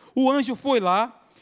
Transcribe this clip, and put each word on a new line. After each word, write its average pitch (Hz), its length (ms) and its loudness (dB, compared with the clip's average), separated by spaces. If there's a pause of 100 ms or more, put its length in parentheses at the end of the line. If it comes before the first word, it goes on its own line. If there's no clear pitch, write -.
(140)
O 262 160 2
anjo 269 260 -2
foi 269 240 0
lá, 196 440 -2 (180)